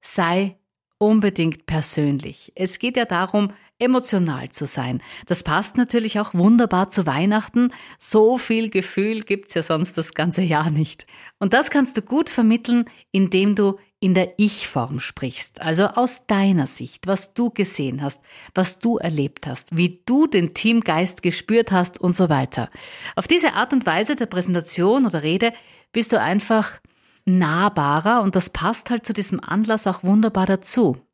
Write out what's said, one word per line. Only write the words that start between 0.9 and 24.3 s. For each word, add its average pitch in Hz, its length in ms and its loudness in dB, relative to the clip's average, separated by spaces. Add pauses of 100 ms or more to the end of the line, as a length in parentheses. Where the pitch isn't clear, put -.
unbedingt 202 680 0
persönlich. 147 880 -4
Es 185 240 -4
geht 254 180 -4
ja 240 80 0
darum, 196 460 0 (280)
emotional 202 680 0
zu - 160 -8
sein. 127 360 -4 (240)
Das - 180 -2
passt 165 340 0
natürlich 233 420 0
auch 208 140 -4
wunderbar 190 560 4
zu 185 160 -2
Weihnachten. 208 680 0 (260)
So 220 400 4
viel 226 320 -2
Gefühl 208 520 -2
gibt's - 320 -6
ja 165 100 -2
sonst 160 340 -2
das 160 160 -4
ganze 165 280 0
Jahr 160 280 2
nicht. 151 360 -2 (340)
Und 196 140 0
das - 160 2
kannst 269 280 0
du 220 40 -4
gut 311 280 -2
vermitteln, 233 560 2 (260)
indem 190 440 2
du 196 220 2 (220)
in 185 140 2
der 180 240 2
Ich-Form 143 600 -2
sprichst, - 640 -10
also 160 240 0
aus 247 420 -2
deiner 196 400 2
Sicht, - 400 -10
was 190 260 -4
du 240 160 -2
gesehen 139 520 -4
hast, 139 200 -8 (320)
was - 260 0
du 233 180 0
erlebt 151 500 -4
hast, 143 300 -8
wie 180 280 0
du 294 220 2
den 185 260 0
Teamgeist 185 680 0
gespürt 220 500 0
hast 180 300 0
und 180 120 2
so 180 140 2
weiter. 135 420 -2 (460)
Auf - 140 -4
diese 330 240 2
Art 220 180 -2
und 262 140 0
Weise 208 320 0
der 233 80 -4
Präsentation 180 800 0